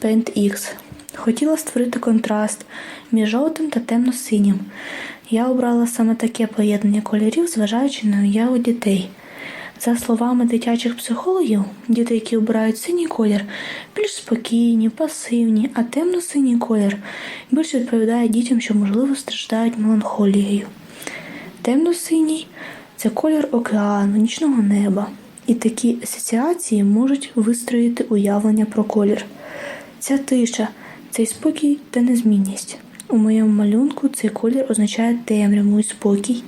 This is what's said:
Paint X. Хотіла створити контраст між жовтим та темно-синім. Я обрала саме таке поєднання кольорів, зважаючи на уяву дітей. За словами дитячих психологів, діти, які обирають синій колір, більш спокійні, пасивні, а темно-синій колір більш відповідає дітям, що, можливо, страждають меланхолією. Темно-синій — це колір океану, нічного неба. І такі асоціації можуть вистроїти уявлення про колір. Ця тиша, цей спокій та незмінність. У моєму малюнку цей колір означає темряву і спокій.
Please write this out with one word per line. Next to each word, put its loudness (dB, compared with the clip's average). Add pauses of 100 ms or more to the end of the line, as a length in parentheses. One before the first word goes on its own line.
Paint 2
X. -8 (420)
Хотіла 0
створити -2
контраст 0 (460)
між 2
жовтим -2
та -2
темно-синім. 2 (680)
Я 2
обрала 2
саме 2
таке -2
поєднання 2
кольорів, 0
зважаючи 0
на 2
уяву 2
дітей. 0 (720)
За 2
словами 0
дитячих 0
психологів, 0 (240)
діти, 2
які -2
обирають 0
синій -2
колір, 0 (520)
більш -2
спокійні, 0
пасивні, 0
а 0
темно-синій 0
колір 0 (540)
більш 0
відповідає 2
дітям, 2
що, -2
можливо, 2
страждають -2
меланхолією. 2 (960)
Темно-синій — 2 (500)
це 0
колір 0
океану, 0
нічного 2
неба. 2 (400)
І 4
такі 0
асоціації -2
можуть 2
вистроїти 0
уявлення 2
про 0
колір. 0 (760)
Ця 0
тиша, 0 (420)
цей 0
спокій 0 (120)
та 0
незмінність. 0 (300)
У 2
моєму 4
малюнку 2
цей -2
колір 0
означає 0
темряву 4
і 4
спокій. 0